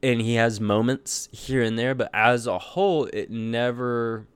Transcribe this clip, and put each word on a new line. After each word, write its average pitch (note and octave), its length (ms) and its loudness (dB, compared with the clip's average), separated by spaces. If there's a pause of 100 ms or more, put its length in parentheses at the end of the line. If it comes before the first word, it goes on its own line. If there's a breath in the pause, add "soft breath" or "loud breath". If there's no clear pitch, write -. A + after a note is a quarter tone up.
and B2 180 2
he A#2 140 0
has A2+ 260 2
moments A2 720 0
here C3 300 -2
and A2+ 160 0
there, B2+ 160 0
but A#2+ 180 -2
as A#2+ 340 4
a F#2 120 -2
whole, F3 480 0
it - 240 -6
never A#2 1040 -2